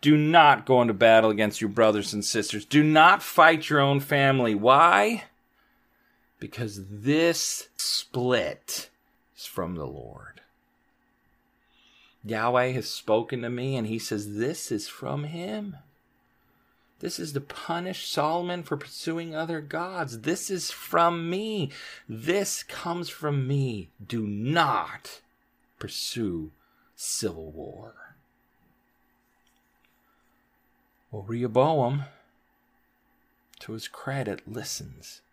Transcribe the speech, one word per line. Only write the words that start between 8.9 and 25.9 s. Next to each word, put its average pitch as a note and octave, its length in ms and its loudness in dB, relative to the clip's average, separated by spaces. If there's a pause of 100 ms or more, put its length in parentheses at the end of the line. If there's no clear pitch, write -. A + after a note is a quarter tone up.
is - 80 -16
from F2+ 300 -8
the D2+ 100 -8
Lord. C2 540 -16 (1800)
Yahweh B2 480 0
has B2 180 -6
spoken A#2 520 -2
to A#2+ 60 -8
me, B2+ 280 -6
and A2+ 100 -4
he A2 140 -6
says, G#2 360 -8
"This B2+ 360 -6
is G#2 160 -6
from C#3 360 -8
him. F3+ 520 -10 (1200)
This F3 200 -8
is E3 140 -10
to C#3 80 -4
punish F3 680 -10
Solomon F3 540 -4
for D3 140 -6
pursuing E3 580 -10
other D#3+ 260 -6
gods. D3+ 600 -8
This E3 300 -4
is F#3 200 -6
from E3+ 580 0
me. G3 440 -4 (360)
This E3+ 540 -4
comes F3 460 -8
from C#3+ 400 -4
me. B2+ 400 -2 (160)
Do A2 200 -6
not A2 960 -4 (600)
pursue F#2 720 -6 (420)